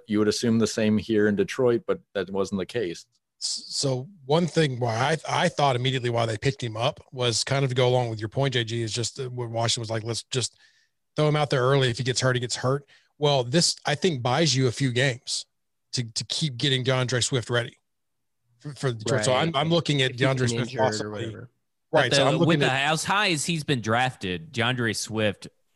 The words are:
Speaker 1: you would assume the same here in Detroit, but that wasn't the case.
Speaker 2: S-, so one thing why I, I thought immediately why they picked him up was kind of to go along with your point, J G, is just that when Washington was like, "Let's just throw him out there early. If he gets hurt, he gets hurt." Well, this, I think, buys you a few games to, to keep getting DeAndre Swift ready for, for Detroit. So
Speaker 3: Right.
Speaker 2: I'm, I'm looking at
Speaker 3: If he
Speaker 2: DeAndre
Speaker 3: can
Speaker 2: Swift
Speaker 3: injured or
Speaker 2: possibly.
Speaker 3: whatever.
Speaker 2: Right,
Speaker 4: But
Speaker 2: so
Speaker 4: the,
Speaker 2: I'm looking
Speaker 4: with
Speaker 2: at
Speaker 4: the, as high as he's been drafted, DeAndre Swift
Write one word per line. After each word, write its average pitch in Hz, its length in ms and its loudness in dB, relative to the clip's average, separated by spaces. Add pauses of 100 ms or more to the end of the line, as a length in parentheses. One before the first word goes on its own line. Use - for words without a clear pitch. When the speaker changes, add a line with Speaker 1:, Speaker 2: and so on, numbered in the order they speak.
Speaker 1:
you 104 140 0
would 104 80 4
assume 113 300 2
the 110 80 4
same 107 320 2
here 104 300 2
in 101 80 2
Detroit, 117 500 2
but - 140 -2 (140)
that 95 160 -4
wasn't 98 300 -2
the 90 60 -4
case. 92 380 -6 (360)
Speaker 2:
S-, - 260 -8
so 131 420 -4 (160)
one 160 220 2
thing 139 340 0
why 120 160 0
I, 143 200 2 (280)
I 180 40 2
thought 139 280 2
immediately 123 340 -2
why 117 160 0
they 110 120 -4
picked - 240 -2
him 113 140 -6
up 117 240 -2 (120)
was 131 320 -2
kind 139 200 0
of 127 60 0
to 127 40 -4
go 123 140 4
along 123 220 2
with 110 100 -6
your 110 100 -6
point, 135 240 -2
J 120 100 0
G, 117 180 -4
is 110 100 -4
just 117 240 -4
that 131 160 -8
when 120 200 -8
Washington 117 300 0
was 110 80 -8
like, 113 120 -2
"Let's 113 220 -6
just - 320 -4 (580)
throw 151 140 2
him 151 80 2
out 151 140 0
there 139 120 2
early. 135 280 4
If 110 80 -4
he 127 60 -4
gets 123 160 -2
hurt, 127 140 2
he 123 60 -2
gets 117 160 -4
hurt." 135 280 -2 (340)
Well, 143 260 2
this, 151 320 2 (100)
I 147 80 2
think, 147 280 0
buys 127 340 2
you 131 100 4
a 120 60 0
few 135 180 -2
games 123 540 -2 (480)
to, 127 100 -2
to 113 220 -8
keep 139 320 -6
getting 131 260 0
DeAndre 127 400 0
Swift - 280 -2
ready 120 260 -2 (840)
for, 147 160 -14
for 131 180 -2
Detroit. 110 320 -2
So 123 80 2
Speaker 3:
Right. 131 140 2
Speaker 2:
I'm, 165 80 -2
I'm 147 160 0
looking 151 320 2
at 131 100 0
Speaker 3:
If 120 60 -10
he 131 60 2
Speaker 2:
DeAndre 135 140 2
Speaker 3:
can 127 100 0
Speaker 2:
Swift 117 140 0
Speaker 3:
injured 120 180 -4
or 110 40 4
Speaker 2:
possibly. 107 420 -2
Speaker 3:
whatever. 104 240 -12 (420)
Speaker 2:
Right, 139 180 4
Speaker 4:
But 139 60 4
Speaker 2:
so 139 80 4
Speaker 4:
the, 135 60 4
Speaker 2:
I'm 131 80 4
looking 135 100 4
Speaker 4:
with 160 160 4
Speaker 2:
at 131 40 4 (180)
Speaker 4:
the, 156 60 2
as 160 120 -2
high 196 260 2
as 156 140 -2
he's 165 200 -2
been 135 160 0
drafted, 101 720 -2
DeAndre 117 440 0
Swift 107 500 -2 (300)